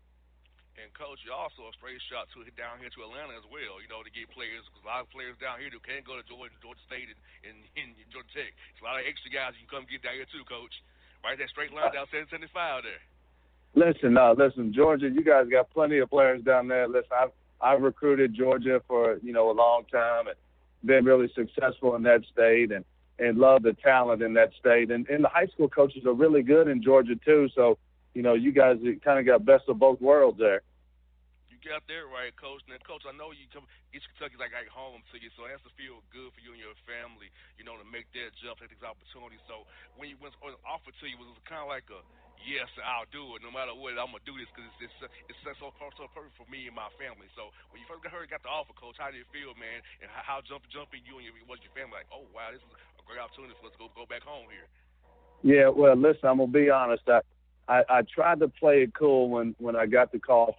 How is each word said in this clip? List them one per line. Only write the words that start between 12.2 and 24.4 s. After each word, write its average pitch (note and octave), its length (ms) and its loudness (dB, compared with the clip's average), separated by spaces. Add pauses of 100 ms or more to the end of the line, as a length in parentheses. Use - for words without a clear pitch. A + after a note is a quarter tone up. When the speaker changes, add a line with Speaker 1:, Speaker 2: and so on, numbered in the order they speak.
Speaker 1:
seventy-five D#3+ 560 -12
there. G2 200 -18 (680)
Speaker 2:
Listen, D3 480 2
uh, A#2+ 160 6
listen, B2 400 0
Georgia, C#3+ 320 2
you C3+ 160 -2
guys C3+ 240 4
got B2+ 240 0
plenty D3+ 320 0
of A#2 80 -6
players C3 320 2
down B2+ 240 0
there. B2 240 -2
Listen, B2 240 -4
I've, B2+ 160 -2 (320)
I've C3 180 2
recruited C3+ 540 0
Georgia B2+ 480 -2
for, A#2 400 -2
you A#2+ 80 -12
know, A2+ 180 2
a A2 60 -2
long A#2 320 2
time A#2 400 -4
and F#2 80 -10 (480)
been C3 200 4
really B2+ 300 4
successful B2 600 -4
in A#2 80 -6
that A#2 180 6 (100)
state A2+ 400 2
and, G2 140 -10 (320)
and A#2 220 -2
love C3 240 6
the A2+ 100 2
talent B2 480 0
in A2+ 140 -4
that A2+ 240 4